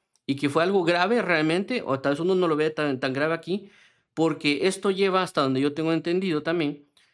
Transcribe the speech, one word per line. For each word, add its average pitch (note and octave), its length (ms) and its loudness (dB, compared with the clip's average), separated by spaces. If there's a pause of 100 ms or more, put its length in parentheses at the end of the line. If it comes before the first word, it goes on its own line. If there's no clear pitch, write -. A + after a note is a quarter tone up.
(260)
y C#3 80 0
que C#3+ 140 -2
fue E3 160 2
algo F#3+ 180 2
grave F3+ 400 2
realmente, F3 600 0
o C3+ 160 -2
tal C#3+ 140 0
vez D#3 60 -8
uno F#3 140 2
no F3+ 140 2
lo D#3 80 2
vea D#3 180 0
tan, C#3+ 240 -2
tan C3+ 140 -4
grave D3+ 220 0
aquí, F#3+ 360 -6 (440)
porque D#3 520 2
esto F#3+ 240 0
lleva F#3+ 320 2
hasta E3 200 -2
donde C3 180 2
yo C#3+ 140 0
tengo D#3+ 180 -2
entendido E3+ 500 -2
también, D#3+ 460 -4 (260)